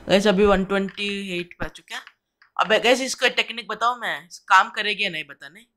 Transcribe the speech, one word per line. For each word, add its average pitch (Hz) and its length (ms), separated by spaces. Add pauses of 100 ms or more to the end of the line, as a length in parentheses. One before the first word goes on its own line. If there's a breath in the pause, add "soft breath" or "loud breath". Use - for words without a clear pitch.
Guys, 196 180
अभी 202 200
वन 190 180
ट्वेंटी 196 760
एट 175 180
पे 170 60
आ 156 40
चुके - 260
हैं। 254 80 (580)
अबे 190 200
guys, 247 200
इसको 254 280
टेक्निक 226 400
बताओ 226 280
मैं, 175 320 (200)
काम 202 220
करेगी 202 340
या 196 60
नहीं 156 140
पता 139 240
नहीं। 208 180 (100)